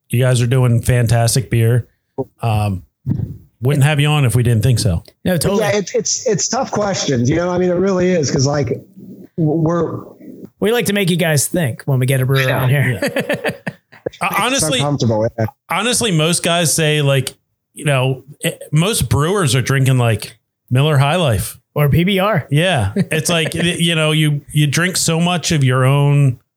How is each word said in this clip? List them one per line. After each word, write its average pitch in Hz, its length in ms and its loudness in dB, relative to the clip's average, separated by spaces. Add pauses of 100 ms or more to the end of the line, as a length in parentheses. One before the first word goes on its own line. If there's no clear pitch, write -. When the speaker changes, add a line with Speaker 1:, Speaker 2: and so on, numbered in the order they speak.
Speaker 1:
you 120 100 0
guys 127 220 2
are 123 60 0
doing 123 360 2
fantastic 117 640 2
beer. 117 380 2 (540)
Um, 104 440 -2 (760)
wouldn't 135 220 2
have 151 160 2
you 147 80 2
on 151 180 2
if 113 100 2
we 127 80 2
didn't 113 200 2
think 123 160 2
so. 90 240 0 (220)
Speaker 2:
No, 180 120 0
totally. 196 260 0
Speaker 3:
Yeah, 202 140 0
it's, - 180 -4
it's, - 320 -4
it's 208 200 0
tough 262 240 -4
questions. 147 580 -2
You 156 60 2
know, 175 140 -2
I 180 80 -2
mean, 180 120 0
it 175 60 0
really 180 360 0
is, 160 200 0
'cause, 139 140 0
like, 143 220 0
w-, - 180 -6 (520)
we're 160 680 0 (540)
Speaker 2:
We 202 120 0
like 233 140 0
to 202 80 -2
make 202 160 0
you 180 80 0
guys 156 300 0
think 156 360 -4
when 135 160 0
we 127 60 0
get 131 160 0
a 131 40 -2
brewer 135 220 0
Speaker 3:
Yeah. 127 160 0
Speaker 2:
on 131 60 2
here. 127 340 0
Speaker 1:
Yeah. - 520 -4
Speaker 2:
<laughs> - 60 -20 (580)
Speaker 1:
Uh, 190 100 -2 (100)
honestly, 247 400 0
Speaker 3:
uncomfortable, 120 480 0 (120)
yeah. 113 60 -2 (240)
Speaker 1:
honestly, 220 420 -2
most 165 320 0
guys 170 300 0
say, 151 280 0
like, 139 320 0 (400)
you - 120 -10
know, 131 380 0 (200)
eh, 165 140 -4 (140)
most 165 380 0
brewers 151 460 0
are 131 60 2
drinking, 131 360 2
like, 117 400 0 (320)
Miller 139 280 2
High 139 180 2
Life. 135 440 -2 (160)
Speaker 2:
Or 147 120 2
P 160 160 2
B 190 160 0
R. 190 320 0
Speaker 1:
Yeah. 143 440 0
It's 160 340 -2
like, 165 240 0
<laughs> - 0 -
you 170 420 0
know, 156 160 0
you, 151 300 0 (100)
you 151 160 2
drink 170 300 0
so 165 240 0
much 175 320 0
of 143 100 2
your 127 220 4
own 143 540 4 (180)